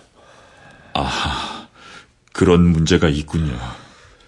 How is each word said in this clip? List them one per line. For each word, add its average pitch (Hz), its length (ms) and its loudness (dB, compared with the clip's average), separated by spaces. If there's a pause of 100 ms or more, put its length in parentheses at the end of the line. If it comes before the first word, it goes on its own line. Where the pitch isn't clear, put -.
(920)
아, - 760 -6 (640)
그런 87 300 4
문제가 82 480 4
있군요. 76 480 -4 (720)